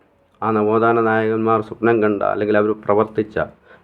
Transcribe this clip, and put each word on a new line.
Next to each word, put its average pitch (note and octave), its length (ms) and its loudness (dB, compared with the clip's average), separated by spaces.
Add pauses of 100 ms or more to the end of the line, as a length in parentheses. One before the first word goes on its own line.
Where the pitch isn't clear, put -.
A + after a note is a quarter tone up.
(420)
ആ G#2+ 100 -4
നവോത്ഥാന A2 500 2
നായകന്മാർ A2 600 0
സ്വപ്നം A2 400 0
കണ്ട G#2 220 0
അല്ലെങ്കിൽ G2+ 340 0
അവർ G#2+ 140 2 (140)
പ്രവർത്തിച്ച, G#2+ 520 -2 (460)